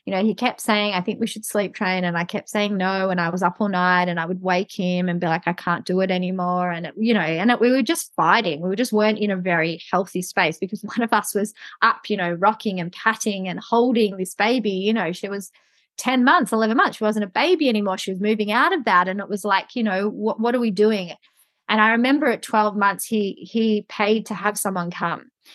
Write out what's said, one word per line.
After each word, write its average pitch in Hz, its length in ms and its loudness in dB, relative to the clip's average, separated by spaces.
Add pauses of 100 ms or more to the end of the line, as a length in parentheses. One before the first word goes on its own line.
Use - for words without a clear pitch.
you 190 80 -6
know, 185 80 0
he 214 140 2
kept 240 240 -2
saying, 208 340 0
"I 180 80 0
think 180 180 -6
we 226 80 -2
should - 180 -12
sleep 196 280 -2
train." 185 300 -2
And 175 140 -2
I 170 80 -2
kept - 240 -8
saying 208 260 -2
no. 190 340 0
And 180 120 0
I 170 80 0
was 180 120 -4
up 180 180 2
all 208 100 0
night 180 400 2
and 170 100 -2
I 165 60 -2
would 180 160 -4
wake 180 300 0
him 180 360 0
and 175 120 -2
be 160 80 0
like, 165 200 0
"I 170 60 2
can't - 320 -4
do 185 160 0
it 185 100 0
anymore." 180 600 0
And, 170 160 -6
it, 139 100 -14
you 226 160 2
know, 202 80 4
and 165 280 0
it, 240 120 2
we 240 100 4
were 269 100 2
just 320 340 -2
fighting. 170 460 2
We 185 140 -2
just 233 180 -2
weren't 214 240 4
in 208 140 -2
a 190 60 -2
very 170 520 0
healthy 185 320 -2
space 180 360 0
because 208 260 -8
<laughs> 208 120 -12
one 254 60 -2
of 226 120 0
us 208 200 2
was 214 200 -2 (280)
up, - 280 0
you 208 80 0
know, 175 160 0
rocking 196 460 0
and 175 120 -4
patting 202 560 -2
and 175 120 -6
holding 233 580 2
this 185 180 -6
baby. 214 360 0
You 196 220 0
know, 180 200 -2
she 196 160 -10
was 202 220 -10 (460)
ten 254 280 2
months, 311 260 4
eleven 220 240 2
months. - 220 0
She 220 80 0
wasn't 214 200 0
a - 20 -4
baby 294 420 2
anymore. 202 280 0
She - 140 -6
was 185 80 -6
moving 208 320 0
out 277 220 2
of 302 120 -2
that. 180 220 4
And 196 140 -4
it 190 80 -10
was 196 160 -6
like, 196 300 0
you 240 80 -2
know, 202 260 0
"What, 208 300 -4
what 233 140 0
are 254 60 0
we 233 120 0
doing?" 196 420 2 (560)
And 214 100 2
I 214 120 6
remember 262 360 2
at 214 140 0
twelve 214 340 0
months, 196 300 0
he, 208 280 -2 (160)
he 220 380 0
paid 214 400 0
to - 60 -8
have 202 240 -2
someone 180 340 -4
come. - 400 -6 (240)